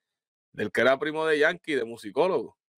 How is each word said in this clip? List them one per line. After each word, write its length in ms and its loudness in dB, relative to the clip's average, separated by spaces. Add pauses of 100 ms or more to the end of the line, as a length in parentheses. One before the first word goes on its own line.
(540)
del 180 -6
que 100 0
era 180 4
primo 260 -4
de 140 2
Yankee, 360 0
de 100 0
Musicólogo. 720 -2 (220)